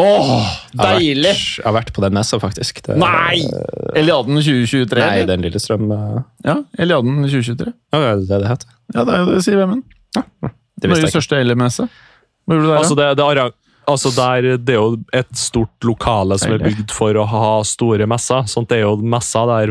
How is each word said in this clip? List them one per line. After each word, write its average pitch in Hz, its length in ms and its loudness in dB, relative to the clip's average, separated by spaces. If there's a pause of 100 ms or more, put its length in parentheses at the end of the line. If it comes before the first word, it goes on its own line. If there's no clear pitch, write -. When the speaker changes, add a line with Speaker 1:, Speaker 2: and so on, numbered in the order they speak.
Speaker 1:
Åh, 202 240 4
Speaker 2:
Jeg 117 560 -2
har 208 60 2
vært, 185 160 2
Speaker 1:
deilig! 151 300 2 (260)
Speaker 2:
jeg - 80 -12
har 107 100 0
vært 117 160 -4
på - 80 -4
den 98 160 2
messa, 110 240 0
faktisk. - 400 -6
Det - 140 -4
er, 151 80 2
Speaker 1:
Nei! 170 420 0
Speaker 2:
eh, - 560 -4
Speaker 1:
Eliaden 147 400 2
tjue 139 240 2
tjuetre, 123 400 0
Speaker 2:
Nei, 104 140 0
Speaker 1:
eller? 92 160 0
Speaker 2:
den 90 100 -2
Lillestrøm, 104 480 -2
eh, 104 300 -4 (240)
Speaker 1:
Ja, 147 80 0 (240)
Eliaden 143 500 0
tjue 135 160 0
tjuetre. 123 300 -6 (180)
Speaker 2:
Ja, 147 80 2
det 139 80 2
er 101 160 0
det 98 160 0
det 101 80 -2
heter. - 240 -6 (220)
Speaker 1:
Ja, 240 100 0
det 247 80 0
er 180 80 2
jo 180 140 0
det, 185 100 0
sier 202 160 2
Vemund. 196 240 -2 (320)
Speaker 2:
Ja, 269 60 -2 (180)
det 139 80 -6
visste - 320 -18
jeg - 80 0
Speaker 1:
Norges 160 160 4
Speaker 2:
ikke. 98 80 0
Speaker 1:
største 143 320 0
L 120 80 2
M-messe. 123 360 0 (600)
Hva 165 80 2
gjorde 156 80 2
du 156 80 4
der, 151 80 4
Speaker 3:
Altså, 156 160 2
Speaker 1:
da? 143 160 2
Speaker 3:
det, 139 80 0
det 143 60 4
arra-, 135 260 0 (340)
altså, 135 300 0
der, 127 420 2
det 123 160 0
er 110 60 4
jo 113 160 2 (180)
et 127 140 0 (100)
stort - 480 -4
lokale 101 560 0
som 101 100 0
er 110 60 0
Speaker 2:
Deilig. 107 220 0
Speaker 3:
bygd 107 160 -8
for 107 180 0
å 107 160 2
ha 110 200 0 (120)
store 107 480 0
messer. 117 400 0
Sånt, 117 220 -4
det 117 80 2
er 107 80 2
jo 104 100 2
messer 113 480 -2
der 110 240 2